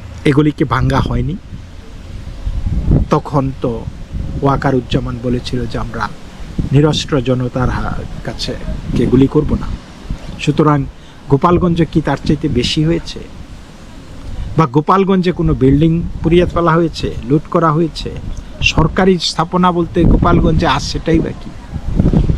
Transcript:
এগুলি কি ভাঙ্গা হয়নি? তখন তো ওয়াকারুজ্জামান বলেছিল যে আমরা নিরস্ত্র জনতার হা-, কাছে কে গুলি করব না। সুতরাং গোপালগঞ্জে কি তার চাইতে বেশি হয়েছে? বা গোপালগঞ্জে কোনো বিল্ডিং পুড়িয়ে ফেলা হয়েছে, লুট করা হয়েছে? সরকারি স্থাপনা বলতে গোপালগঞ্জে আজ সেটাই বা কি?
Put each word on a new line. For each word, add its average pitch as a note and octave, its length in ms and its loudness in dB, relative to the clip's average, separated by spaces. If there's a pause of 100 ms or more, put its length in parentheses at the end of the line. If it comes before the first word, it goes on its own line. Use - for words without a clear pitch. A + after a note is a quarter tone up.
(240)
এগুলি D3+ 260 4
কি D3+ 140 0
ভাঙ্গা C3 360 0
হয়নি? B2 360 -2 (1700)
তখন C#3 500 0
তো A2+ 240 -4 (580)
ওয়াকারুজ্জামান C3 800 0
বলেছিল B2 440 -2
যে B2 120 -6
আমরা A2+ 300 -4 (640)
নিরস্ত্র D3 480 4
জনতার B2+ 500 0
হা-, - 540 -4
কাছে - 300 -8 (420)
কে B2+ 100 2
গুলি C3 200 6
করব D3+ 280 2
না। - 120 -2 (760)
সুতরাং D3 440 4 (440)
গোপালগঞ্জে E3+ 640 4
কি E3 80 2
তার C#3+ 240 0
চাইতে D#3 240 0
বেশি B2 360 0
হয়েছে? E3 360 -2 (1400)
বা D#3+ 80 6
গোপালগঞ্জে F3+ 680 2
কোনো D#3+ 220 2
বিল্ডিং C#3+ 480 4 (200)
পুড়িয়ে F3 220 4
ফেলা E3+ 280 2
হয়েছে, D#3+ 420 0 (140)
লুট D3+ 220 2
করা E3 220 4
হয়েছে? D3+ 380 -2 (520)
সরকারি F#3 560 2
স্থাপনা F3+ 540 0
বলতে E3+ 320 0
গোপালগঞ্জে E3 600 4
আজ D#3 160 0
সেটাই E3 360 0
বা - 120 -2
কি? - 200 -12 (880)